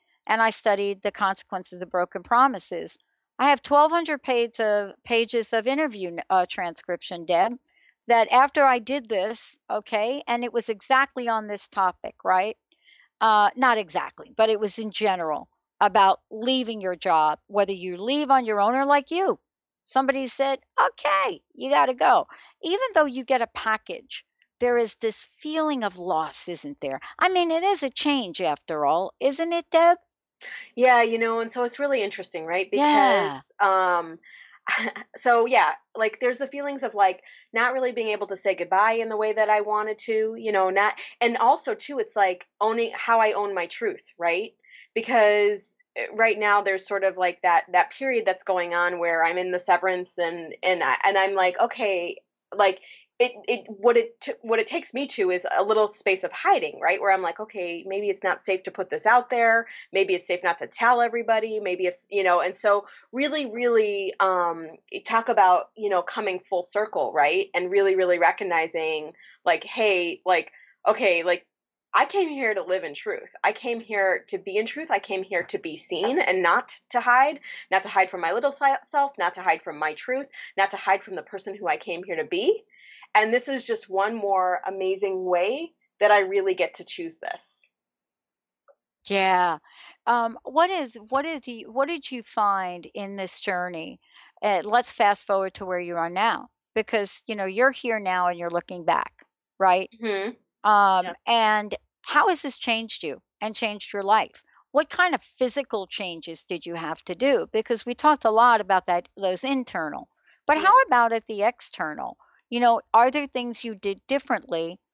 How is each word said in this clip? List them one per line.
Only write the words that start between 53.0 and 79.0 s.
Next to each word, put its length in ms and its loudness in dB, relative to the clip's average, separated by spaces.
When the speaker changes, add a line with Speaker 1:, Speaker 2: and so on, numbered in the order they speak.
Speaker 2:
it, 120 2
it, 220 -4
what 280 2
it 240 0
t-, 120 -8
what 160 0
it 80 0
takes 260 -8
me 140 -4
to 240 0
is 160 -2
a 60 4
little 240 2
space 380 -2
of 80 -6
hiding, 480 0
right? 200 0
Where 120 2
I'm 100 2
like, 160 -4
"Okay, 480 -10
maybe 220 -4
it's 160 -4
not 180 -2
safe 220 -4
to 80 -10
put 180 -8
this 160 -6
out 240 4
there. 380 2
Maybe 220 2
it's 120 -4
safe 160 -2
not 160 0
to 80 -10
tell 340 2
everybody. 600 -2
Maybe 260 -2
it's," 240 -6
you 140 0
know, 160 4
and 160 -2
so 300 2
really, 340 -2
really, 720 0
um, 480 0
talk 220 0
about, 480 4
you 140 -4
know, 120 2
coming 380 -6
full 240 -4
circle, 480 -4
right? 420 2
And 160 -2
really, 240 4
really 240 2
recognizing, 960 -2
like, 180 0
"Hey, 640 -2
like, 260 0
okay, 360 2
like, 240 0
I 100 4
came 220 0
here 240 -2
to 120 -2
live 180 -2
in 120 -10
truth. 500 -10
I 80 2
came 260 -6
here 500 -2
to 100 -4
be 180 -8
in 100 0
truth. 240 -10
I 80 2
came 240 -6
here 220 -4
to 140 -6
be 180 -12
seen 420 -4
and 240 0
not 320 0
to 100 -2
hide, 400 2
not 140 2
to 40 -12
hide 220 0
from 120 -10
my 100 -2
little 180 0
si-, 320 2
self, 360 -2